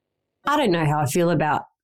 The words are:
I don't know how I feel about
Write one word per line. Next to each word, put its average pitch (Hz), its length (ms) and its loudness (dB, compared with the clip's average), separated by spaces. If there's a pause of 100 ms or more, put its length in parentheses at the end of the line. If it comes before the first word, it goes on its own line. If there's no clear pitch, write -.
(460)
I 285 120 0
don't 247 140 0
know 170 140 0
how 151 140 0
I 147 60 0
feel 175 240 0
about 151 340 0 (200)